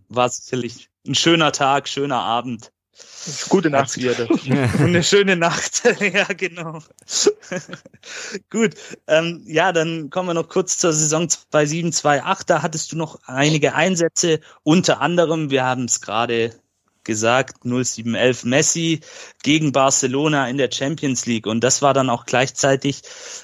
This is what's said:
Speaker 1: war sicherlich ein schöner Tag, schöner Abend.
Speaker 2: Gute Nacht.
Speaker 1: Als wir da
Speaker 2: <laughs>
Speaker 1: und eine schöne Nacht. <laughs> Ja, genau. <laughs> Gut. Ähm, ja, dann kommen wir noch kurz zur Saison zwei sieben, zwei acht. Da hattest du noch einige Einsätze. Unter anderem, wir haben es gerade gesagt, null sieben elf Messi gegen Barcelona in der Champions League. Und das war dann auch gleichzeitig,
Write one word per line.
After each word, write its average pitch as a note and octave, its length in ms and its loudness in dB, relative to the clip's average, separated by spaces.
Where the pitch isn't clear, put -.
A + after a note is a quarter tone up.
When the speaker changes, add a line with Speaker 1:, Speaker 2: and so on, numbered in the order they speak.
Speaker 1:
war B2 200 0
sicherlich - 600 -10
ein C#3+ 80 -4
schöner D#3+ 360 2
Tag, C#3 360 0
schöner C#3 320 -4
Abend. A2+ 520 -4
Speaker 2:
Gute F3+ 200 2
Nacht. C#3 140 2
Speaker 1:
Als - 160 -8
wir B2 160 0
da A#2 100 -2
Speaker 2:
<laughs> C3+ 580 0
Speaker 1:
und - 40 4
eine F3 160 2
schöne G3 320 4
Nacht. E3+ 480 -2
<laughs> G#3+ 160 2
Ja, G3 260 0
genau. E3+ 540 -8
<laughs> - 800 -16
Gut. G#3+ 240 0
Ähm, D#3+ 380 0
ja, D#3+ 260 2
dann E3 380 0
kommen F#3 200 -4
wir E3+ 40 0
noch E3 160 -2
kurz - 300 -2
zur E3 140 2
Saison D#3 360 0
zwei - 380 0
sieben, E3 240 -2
zwei C#3+ 320 2
acht. - 260 -4
Da D#3+ 140 2
hattest D#3+ 280 -6
du D#3+ 60 -6
noch D#3+ 280 -6
einige C#3+ 500 2
Einsätze. E3 640 2
Unter D#3 380 4
anderem, D#3+ 500 2
wir C3 120 2
haben B2+ 220 -2
es - 160 -4
gerade A#2 500 -2
gesagt, A#2 640 0
null B2 180 -2
sieben A#2 320 -6
elf A#2+ 280 2
Messi D#3+ 580 0
gegen D#3 280 2
Barcelona C3+ 800 2
in C3 80 -4
der C3 140 0
Champions C#3 540 -4
League. A2+ 220 -2
Und A2+ 160 -2
das B2+ 180 2
war C#3 120 4
dann C3 160 2
auch A#2 160 -2
gleichzeitig, C3+ 760 0